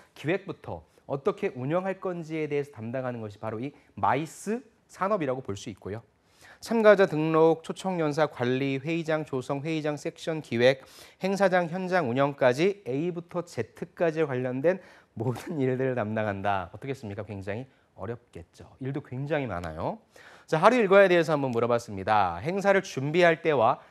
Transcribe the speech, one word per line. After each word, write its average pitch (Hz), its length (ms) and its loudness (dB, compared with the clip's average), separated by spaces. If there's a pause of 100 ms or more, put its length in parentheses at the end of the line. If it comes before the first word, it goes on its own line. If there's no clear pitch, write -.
(160)
기획부터 143 640 -6 (240)
어떻게 185 480 -2
운영할 180 460 -2
건지에 160 480 -6
대해서 143 240 -4
담당하는 123 480 -6
것이 107 180 -10
바로 110 220 -8
이 143 120 -8 (220)
마이스 143 680 -2 (280)
산업이라고 156 540 -2
볼 101 140 -8
수 104 140 -12
있고요. 101 320 -10 (580)
참가자 208 460 6
등록, 160 580 4
초청 185 360 -6
연사 151 260 2
관리, 131 500 0
회의장 156 480 -4
조성, 139 380 -6
회의장 151 340 -4
섹션 160 460 -8
기획, 120 420 4 (400)
행사장 185 440 2
현장 180 420 -2
운영까지 139 760 2
A부터 170 600 -6
Z까지 160 800 -4
관련된 131 520 0 (360)
모든 131 440 -4
일들을 131 360 0
담당한다. 101 800 -2
어떻겠습니까? 110 480 -10
굉장히 101 440 -8 (280)
어렵겠죠. - 760 -14 (120)
일도 139 200 -6
굉장히 143 460 -4
많아요. 90 540 -6 (440)
자, 160 140 0
하루 214 180 6
일과에 196 320 6
대해서 170 240 4
한번 139 200 0
물어봤습니다. 107 840 0
행사를 190 460 2
준비할 165 580 2
때와 139 380 4 (120)